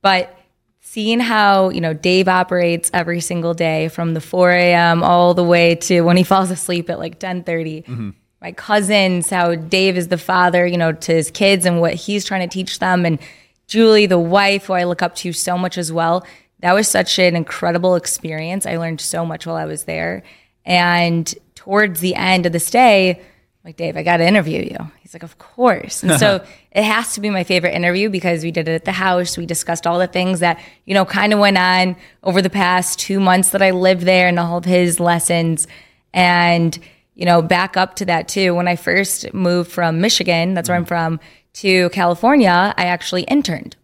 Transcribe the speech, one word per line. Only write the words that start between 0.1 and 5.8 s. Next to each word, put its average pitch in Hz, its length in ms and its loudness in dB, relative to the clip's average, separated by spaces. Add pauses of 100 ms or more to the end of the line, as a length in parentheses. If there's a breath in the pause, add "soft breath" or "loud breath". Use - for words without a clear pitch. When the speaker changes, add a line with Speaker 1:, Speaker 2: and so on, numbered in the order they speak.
Speaker 1:
seeing 226 380 -4
how, 202 500 2
you 180 100 -6
know, 165 140 -2
Dave 185 340 2
operates 180 680 0
every 170 280 -4
single 170 320 -4
day 160 340 -2
from 165 260 -4
the 160 80 -6
four 180 300 2
A 175 220 4
M 170 300 4
all 175 300 4
the 175 100 2
way 170 320 4
to 175 260 0